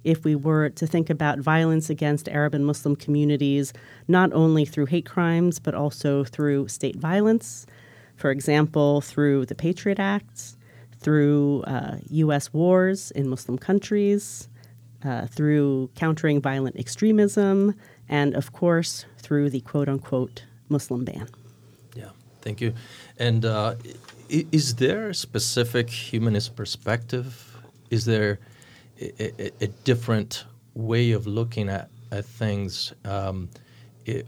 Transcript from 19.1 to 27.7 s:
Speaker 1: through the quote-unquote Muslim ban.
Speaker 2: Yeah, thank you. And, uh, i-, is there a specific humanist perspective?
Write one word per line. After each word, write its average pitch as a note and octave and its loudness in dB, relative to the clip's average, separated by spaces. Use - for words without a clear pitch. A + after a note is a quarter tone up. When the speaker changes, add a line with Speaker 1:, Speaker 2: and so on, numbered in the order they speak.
Speaker 1:
through C#3+ 0
the C3 -4
quote-unquote C3+ -4
Muslim C3 -2
ban. - -10
Speaker 2:
Yeah, - -16
thank G#2 -8
you. A#2 -2
And, A2+ 2
uh, G#2+ 0
i-, D#3 0
is C3+ 2
there F3+ 0
a F#3 -8
specific A#2+ -2
humanist A2+ -2
perspective? A#2+ -6